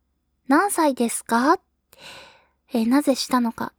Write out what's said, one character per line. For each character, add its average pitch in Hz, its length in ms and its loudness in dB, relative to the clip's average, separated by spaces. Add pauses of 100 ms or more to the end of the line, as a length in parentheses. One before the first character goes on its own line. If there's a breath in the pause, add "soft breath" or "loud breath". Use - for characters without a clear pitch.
(480)
何 359 240 2
歳 302 240 0
で 233 140 0
す - 140 -8
か？ 254 360 2 (1120 loud breath)
え 240 60 -2
ー、 226 80 0
な 269 160 2
ぜ 269 100 2
し - 140 -6
た 254 120 0
の 233 120 -2
か、 - 280 -10